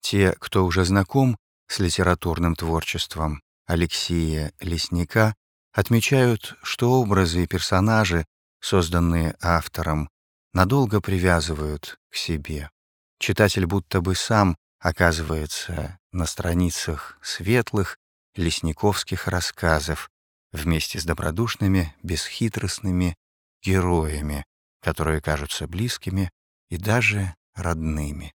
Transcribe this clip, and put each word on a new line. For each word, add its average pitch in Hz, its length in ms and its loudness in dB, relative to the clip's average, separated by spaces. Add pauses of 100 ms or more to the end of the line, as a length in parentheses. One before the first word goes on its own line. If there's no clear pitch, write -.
Те, 98 380 4
кто - 260 0
уже 90 200 2
знаком 104 520 2 (300)
с - 140 -6
литературным 85 720 2
творчеством 80 880 -4 (240)
Алексея 82 920 -2
Лесника, 87 760 0 (380)
отмечают, 120 880 2
что 123 380 0
образы 92 420 2
и 85 40 2
персонажи, 95 800 2 (360)
созданные 85 800 2
автором, 80 680 0 (440)
надолго 104 480 2
привязывают 82 1000 0 (120)
к - 60 -12
себе. 76 540 -6 (480)
Читатель 101 480 2
будто 95 340 0
бы 90 140 0
сам 98 420 4 (220)
оказывается 80 1200 -2 (140)
на 90 140 -2
страницах 87 960 -2
светлых 104 760 0 (380)
лесниковских - 880 -2
рассказов 80 840 -2 (440)
вместе 80 480 -2
с 80 40 -4
добродушными, 87 1000 0
бесхитростными 90 1120 -4 (460)
героями, 78 840 0 (380)
которые 78 380 0
кажутся 76 460 -4
близкими 95 640 -4 (400)
и 90 60 -8
даже 104 580 0 (200)
родными. 78 840 -4